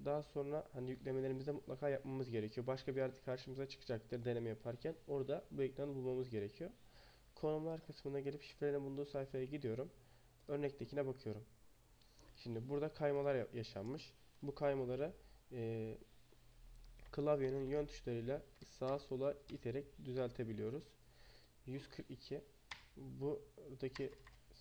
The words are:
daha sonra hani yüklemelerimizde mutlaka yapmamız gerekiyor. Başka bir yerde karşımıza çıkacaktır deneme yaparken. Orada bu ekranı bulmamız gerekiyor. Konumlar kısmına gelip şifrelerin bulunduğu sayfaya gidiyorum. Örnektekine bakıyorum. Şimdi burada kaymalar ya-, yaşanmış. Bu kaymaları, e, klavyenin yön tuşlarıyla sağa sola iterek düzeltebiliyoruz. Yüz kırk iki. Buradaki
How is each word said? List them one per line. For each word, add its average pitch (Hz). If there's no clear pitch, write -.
daha 147
sonra 147
hani 127
yüklemelerimizde 131
mutlaka 143
yapmamız 135
gerekiyor. 113
Başka 131
bir 131
yerde 131
karşımıza 131
çıkacaktır 117
deneme 117
yaparken. 120
Orada 139
bu 139
ekranı 139
bulmamız 127
gerekiyor. 110
Konumlar 156
kısmına 139
gelip 143
şifrelerin 143
bulunduğu 139
sayfaya 135
gidiyorum. 139
Örnektekine 143
bakıyorum. 113
Şimdi 120
burada 143
kaymalar 143
ya-, 120
yaşanmış. 113
Bu 143
kaymaları, 139
e, 113
klavyenin 139
yön 143
tuşlarıyla 123
sağa 135
sola 139
iterek 139
düzeltebiliyoruz. 123
Yüz 135
kırk -
iki. 135
Buradaki 135